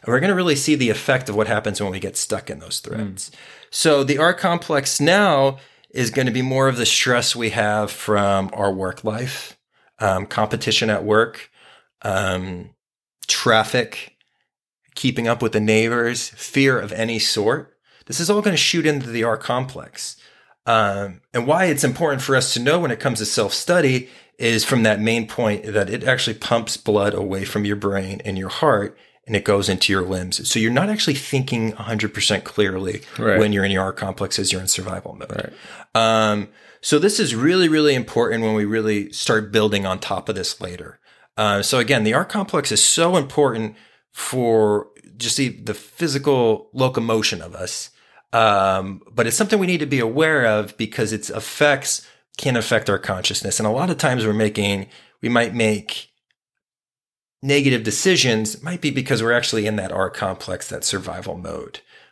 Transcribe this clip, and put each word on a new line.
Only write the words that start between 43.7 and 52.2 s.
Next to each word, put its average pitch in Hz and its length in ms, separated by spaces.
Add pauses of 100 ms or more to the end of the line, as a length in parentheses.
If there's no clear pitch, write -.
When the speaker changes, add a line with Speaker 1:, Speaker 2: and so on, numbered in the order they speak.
Speaker 1:
for 110 800 (300)
just 117 180
the, 135 140
the 107 240
physical 135 960
locomotion 117 720
of 87 120
us. - 360 (420)
Um, 98 680 (100)
but 110 140
it's 117 100
something 208 220
we 190 80
need 175 140
to 151 60
be 135 120
aware 131 480
of 104 320
because 110 340
its 110 160
effects - 800 (320)